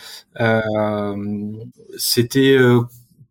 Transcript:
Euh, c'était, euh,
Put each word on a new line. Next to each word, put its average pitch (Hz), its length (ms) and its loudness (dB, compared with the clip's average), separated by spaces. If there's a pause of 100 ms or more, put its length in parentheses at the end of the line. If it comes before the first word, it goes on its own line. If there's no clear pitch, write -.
(400)
Euh, 107 1120 -4 (440)
c'était, 135 600 2
euh, 123 260 6 (480)